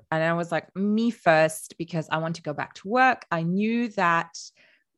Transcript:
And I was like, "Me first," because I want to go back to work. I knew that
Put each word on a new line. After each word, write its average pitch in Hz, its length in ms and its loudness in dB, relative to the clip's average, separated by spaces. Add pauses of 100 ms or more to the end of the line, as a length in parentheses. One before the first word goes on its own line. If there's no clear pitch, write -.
(120)
And 160 120 0
I 165 80 2
was 170 180 -2
like, 156 280 -4
"Me 214 340 0
first," 160 640 2
because 165 320 -6
I 160 100 -2
want 165 180 -4
to - 40 -20
go 151 120 -6
back - 220 -8
to - 120 -16
work. 254 420 2
I 165 140 -2
knew 220 460 0
that 170 500 0 (580)